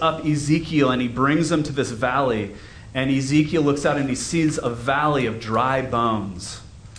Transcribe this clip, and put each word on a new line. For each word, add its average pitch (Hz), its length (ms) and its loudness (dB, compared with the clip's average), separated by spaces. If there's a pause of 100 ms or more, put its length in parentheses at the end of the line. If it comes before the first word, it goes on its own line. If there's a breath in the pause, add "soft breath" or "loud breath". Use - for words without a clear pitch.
up 160 240 0
Ezekiel 151 680 2
and 123 100 0
he 123 60 0
brings 139 420 2
him 156 140 2
to 151 80 -4
this 131 200 -2
valley. 120 600 0 (400 loud breath)
And 131 160 0
Ezekiel 151 520 2
looks 143 240 2
out 147 120 2
and 135 120 -2
he 123 60 -2
sees 156 420 0
a 127 120 -2
valley 135 560 0
of 110 140 -4
dry 120 420 0
bones. 110 800 -2 (400 loud breath)